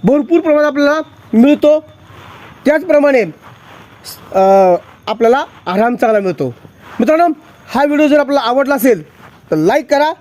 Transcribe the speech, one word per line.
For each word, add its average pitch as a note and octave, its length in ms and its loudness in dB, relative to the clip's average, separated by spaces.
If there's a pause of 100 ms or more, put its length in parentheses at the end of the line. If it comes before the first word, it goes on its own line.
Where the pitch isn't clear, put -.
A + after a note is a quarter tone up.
भरपूर C#4+ 360 0
प्रमाणात D4+ 260 0
आपल्याला C#4+ 340 0 (320)
मिळतो, D4 520 2 (800)
त्याचप्रमाणे, D4 560 0 (1120)
अ, F#3+ 60 0 (680)
आपल्याला A#3 380 0 (220)
आराम A3 300 -2
चांगला A3 240 0
मिळतो. D3+ 340 -6 (460)
मित्रांनो, D#4+ 260 2 (480)
हा C4+ 100 0
व्हिडिओ D4 240 0
जर D4 100 0
आपल्याला C#4 220 -2
आवडला B3+ 340 -2
असेल G#3 340 -2 (420)
तर D#3+ 60 -2
लाईक G#3+ 340 -2
करा D4 300 0